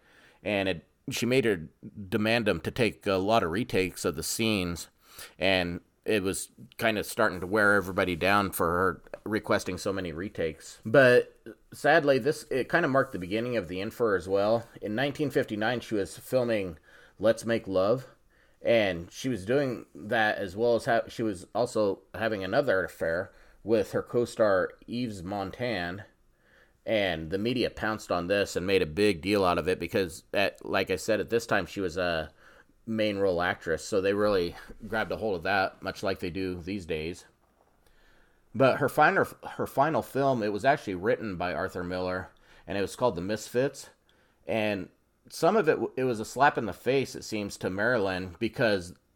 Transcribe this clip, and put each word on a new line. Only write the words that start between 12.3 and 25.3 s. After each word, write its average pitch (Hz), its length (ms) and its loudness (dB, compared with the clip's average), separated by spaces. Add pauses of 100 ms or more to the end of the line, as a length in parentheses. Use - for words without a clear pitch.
it 123 200 -2
kinda 170 180 2
marked 131 240 2
the 90 80 -8
beginning 110 360 -4
of 92 120 -4
the 90 120 -6
end 107 140 -6
for 117 160 0
her 98 60 4
as 87 120 -2
well. 104 400 2 (140)
In 104 140 -4
nineteen 139 340 -2
fifty-nine, 117 520 0
she - 140 -6
was 95 220 -2
filming 113 640 -2 (400)
"Let's 107 260 4
Make 113 220 -2
Love," 98 400 2 (540)
and 95 500 2
she - 180 -6
was 95 160 -4
doing 127 480 0
that 107 440 0
as 95 200 -6
well 117 180 4
as 110 100 0
ha-, 117 220 2
she - 140 -8
was 98 320 -4
also 107 460 0 (160)
having 107 280 -2
another 98 400 2
affair 85 480 -4 (300)
with 107 300 2
her 104 100 -2
co-star 107 680 2 (160)
Yves 113 340 -6
Montand, 95 840 -6 (800)